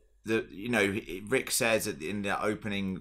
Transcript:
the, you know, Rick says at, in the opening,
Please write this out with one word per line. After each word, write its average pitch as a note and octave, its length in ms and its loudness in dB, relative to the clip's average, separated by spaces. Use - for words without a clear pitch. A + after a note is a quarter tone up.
the, A2 260 0
you G2 180 -8
know, G2+ 260 4
Rick B2+ 220 0
says A2 380 2
at, D2+ 140 -6
in G2+ 200 -4
the G2 200 0
opening, G2+ 580 -2